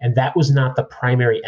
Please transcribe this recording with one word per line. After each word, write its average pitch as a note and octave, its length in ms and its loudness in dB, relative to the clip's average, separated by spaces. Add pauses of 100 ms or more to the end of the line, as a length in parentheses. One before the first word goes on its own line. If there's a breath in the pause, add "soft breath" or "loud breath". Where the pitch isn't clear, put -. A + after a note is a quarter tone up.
And A#2+ 140 -2
that B2+ 220 -2
was D3 140 4
not C3+ 260 0
the C3+ 80 -2
primary B2 640 0